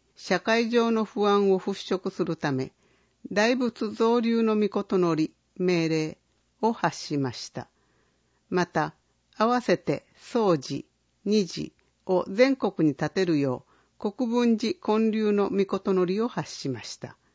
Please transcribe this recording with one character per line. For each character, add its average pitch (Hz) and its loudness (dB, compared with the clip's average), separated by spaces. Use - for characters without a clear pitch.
社 - -2
会 226 0
上 233 2
の 220 0
不 208 -2
安 202 4
を 190 2
払 - -4
拭 190 -6
す - -6
る 170 -2
た 147 -2
め、 131 -4
大 220 2
仏 233 -4
造 233 2
立 226 2
の 214 2
詔 202 0
の 175 2
り、 156 -2
命 175 0
令 156 -2
を 226 2
発 - -2
し - -4
ま 135 -2
し - -14
た。 - -14
ま 180 0
た、 156 -4
合 214 2
わ 247 2
せ 190 2
て - -4
宗 196 0
寺、 139 -8
二 202 2
寺 156 -10
を 185 2
全 254 4
国 175 0
に 139 2
建 151 -2
て 190 0
る 165 2
よ 135 -2
う、 208 -4
国 247 -2
分 233 2
寺 220 -2
建 220 0
立 214 0
の 202 2
詔 196 -2
の 185 2
り 190 -2
を 233 0
発 - -8
し - -8
ま 120 -6
し - -14
た。 - -16